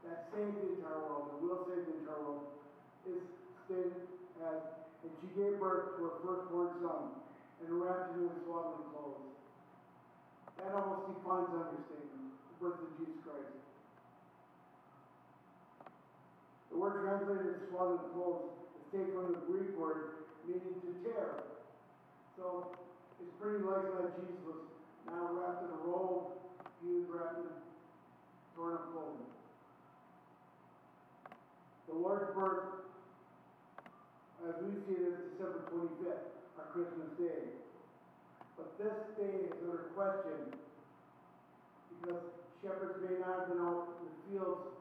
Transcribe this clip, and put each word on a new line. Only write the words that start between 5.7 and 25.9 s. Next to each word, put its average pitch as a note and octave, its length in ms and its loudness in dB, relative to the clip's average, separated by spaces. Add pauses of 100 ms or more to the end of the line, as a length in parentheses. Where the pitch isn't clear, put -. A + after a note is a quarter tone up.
to E3+ 80 0
her E3 160 0
firstborn F3 640 2
son, D#3 400 -2 (400)
and E3+ 180 2
wrapped F3+ 320 2
him F3 160 4
in E3 160 -2
swaddling D#3+ 480 -2
clothes." C#3+ 380 -8 (1300)
That F#3+ 120 -2
almost F#3+ 400 2
defines F3+ 400 2
understatement, D3 880 -6
the - 220 -18
birth F3 180 0
of D#3+ 220 -6
Jesus D#3+ 260 -2
Christ. C#3+ 320 -8 (3000)
The E3 80 0
word G3 240 6
translated G3 560 4
as - 120 -6
swaddling F3+ 440 4
clothes F3 400 2 (240)
is - 160 -14
taken F#3+ 240 4
from F3+ 160 4
the - 160 0
Greek G3 240 4
word D#3 560 0 (160)
meaning - 400 0
to F4 60 -2 (100)
tear. - 400 0 (920)
So F3+ 400 -2 (420)
it's F3 220 -10
pretty G3+ 240 4
likely F#3+ 340 4
that F3 160 2
Jesus F3+ 320 -4
was D#3+ 140 -6 (460)
not F3 280 0
wrapped F3+ 300 0
in E3+ 100 -2
a D#3 80 -4
robe, F3+ 560 2 (440)